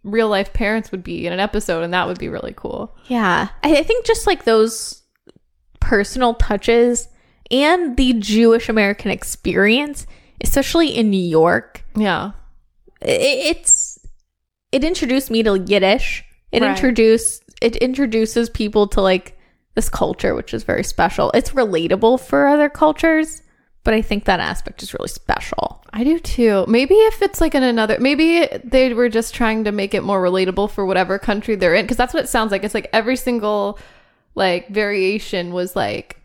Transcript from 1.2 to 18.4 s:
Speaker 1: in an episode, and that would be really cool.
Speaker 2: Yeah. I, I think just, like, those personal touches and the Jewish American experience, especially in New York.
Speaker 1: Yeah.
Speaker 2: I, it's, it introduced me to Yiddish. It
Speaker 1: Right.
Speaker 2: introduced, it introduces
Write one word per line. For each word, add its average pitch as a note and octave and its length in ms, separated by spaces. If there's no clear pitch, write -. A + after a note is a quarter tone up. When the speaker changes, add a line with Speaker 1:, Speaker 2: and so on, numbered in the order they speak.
Speaker 1:
in E3+ 60
an F#3 60
episode, G3 440
and E3+ 100
that F3+ 140
would F3+ 100
be - 120
really - 260
cool. - 400
Speaker 2:
Yeah. G3 420
I, D4+ 140
I C#4 60
think A#4 220
just, A4 200
like, G4 200
those A3+ 580
personal A#3 520
touches A#3 760
and D4 460
the B3+ 160
Jewish A3+ 560
American G3+ 420
experience, B3+ 920
especially D4+ 480
in A3 200
New G3 120
York. E3+ 640
Speaker 1:
Yeah. G#3+ 340
Speaker 2:
I, - 60
it's, - 920
it C4 140
introduced C4+ 440
me A3+ 140
to G3+ 160
Yiddish. G3 640
It A#3 80
Speaker 1:
Right. G#3+ 100
Speaker 2:
introduced, A3+ 720
it A3+ 160
introduces A#3 720